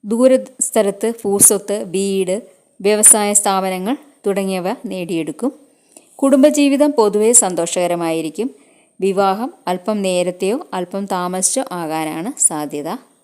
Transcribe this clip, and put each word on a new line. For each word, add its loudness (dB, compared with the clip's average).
ദൂരസ്ഥലത്ത് 2
ഭൂസ്വത്ത്, 0
വീട്, -2
വ്യവസായ 4
സ്ഥാപനങ്ങൾ 0
തുടങ്ങിയവ -2
നേടിയെടുക്കും. -4
കുടുംബജീവിതം 4
പൊതുവെ 2
സന്തോഷകരമായിരിക്കും. -2
വിവാഹം 0
അല്പം -4
നേരത്തെയോ -2
അല്പം -6
താമസിച്ചോ -2
ആകാനാണ് -6
സാധ്യത. -4